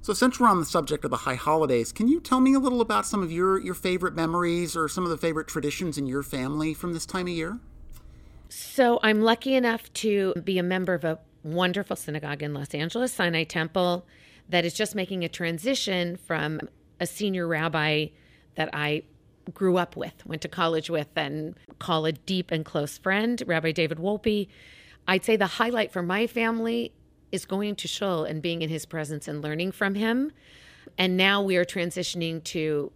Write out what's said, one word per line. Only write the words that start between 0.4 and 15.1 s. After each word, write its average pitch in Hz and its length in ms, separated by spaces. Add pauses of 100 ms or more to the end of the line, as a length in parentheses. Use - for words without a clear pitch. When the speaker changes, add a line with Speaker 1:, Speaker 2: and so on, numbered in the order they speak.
Speaker 1:
on 180 120
the 151 60
subject 151 380
of - 60
the 127 80
high 131 180
holidays, 131 560
can 220 160
you 330 120
tell 262 200
me 269 140
a 269 60
little 247 200
about 208 280
some 202 160
of 160 80
your, 185 260
your 180 160
favorite 180 400
memories 170 640
or 160 120
some 180 160
of 170 60
the 156 80
favorite 160 300
traditions 147 500
in 139 80
your 135 160
family 147 540
from 175 180
this 160 140
time 185 180
of 180 80
year? 170 260 (880)
Speaker 2:
So 240 540
I'm 214 220
lucky 233 320
enough 233 380
to 202 400 (100)
be 185 160
a 175 40
member 185 300
of 165 100
a 160 160 (240)
wonderful 180 520
synagogue 147 480
in 147 100
Los 143 220
Angeles, 226 380
Sinai 165 320
Temple, 175 600 (420)
that 170 160
is 170 120
just 208 180
making 185 300